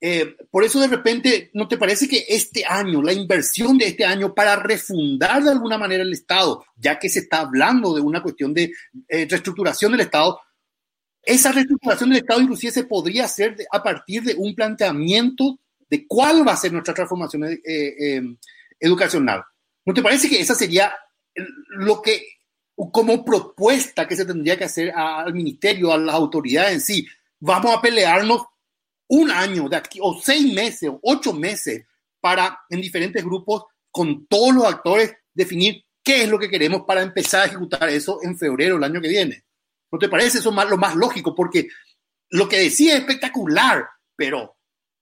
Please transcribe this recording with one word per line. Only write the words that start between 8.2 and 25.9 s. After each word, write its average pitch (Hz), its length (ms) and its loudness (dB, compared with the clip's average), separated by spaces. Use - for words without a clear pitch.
cuestión 147 320 -4
de, 170 180 0
eh, 160 200 -2
reestructuración 185 640 -2
del 233 100 2
Estado, 165 380 0
esa 254 280 4
reestructuración 262 600 2
del 262 100 4
Estado 240 200 2
inclusive 240 320 0
se 254 120 -2
podría 196 400 -2
hacer 208 320 -2
de, 208 140 -12
a 202 120 0
partir 202 400 -4
de 220 140 -2
un 196 180 -4
planteamiento 220 1040 0
de - 160 -2
cuál 294 400 4
va 208 60 4
a - 40 -2
ser 175 160 -4
nuestra 165 220 -6
transformación, 170 500 -6
eh, 165 200 -6
eh, 143 580 -4
educacional? 165 640 2
¿No 185 80 0
te 254 100 2
parece 277 260 4
que 226 120 2
esa 240 140 0
sería 190 380 2
lo 202 300 0
que, 214 240 -2
como 226 480 0
propuesta 208 800 0
que 180 80 -6
se 190 100 -2
tendría 170 320 -2
que 185 80 -6
hacer 170 300 -4
a-, 160 280 -4
al 170 120 -6
ministerio, 175 580 0